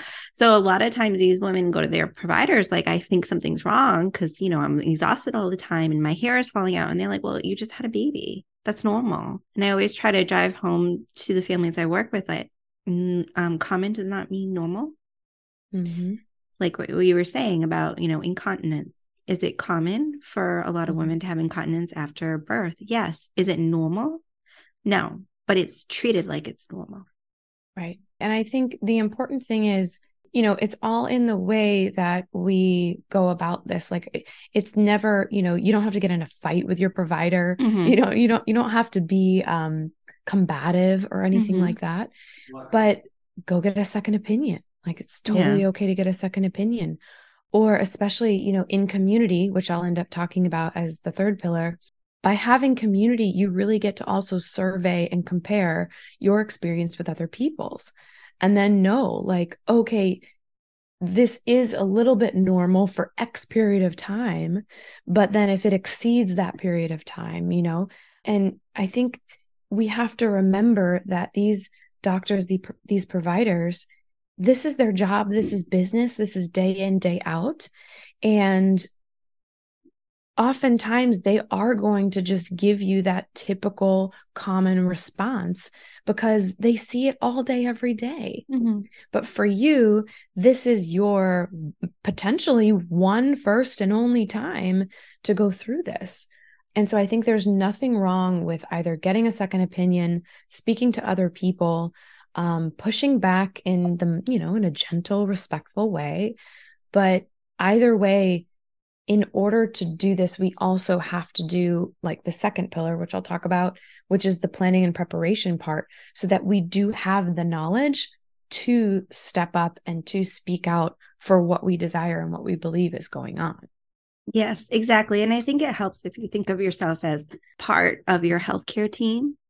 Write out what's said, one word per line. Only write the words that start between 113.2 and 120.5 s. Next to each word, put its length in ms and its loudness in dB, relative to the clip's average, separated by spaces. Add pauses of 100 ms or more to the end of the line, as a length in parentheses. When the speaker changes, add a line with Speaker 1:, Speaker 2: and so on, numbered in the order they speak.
Speaker 2:
talk 240 -8
about, 320 0 (300)
which 180 2
is 140 0
the 80 -2
planning 380 2
and 100 0
preparation 640 -2
part, 300 -6 (280)
so 120 -6
that 180 2
we 160 2
do 300 0
have 440 -2
the 80 -2
knowledge 640 0 (420)
to 600 0
step 440 -4
up 300 0
and 220 -6
to 160 -2
speak 440 -6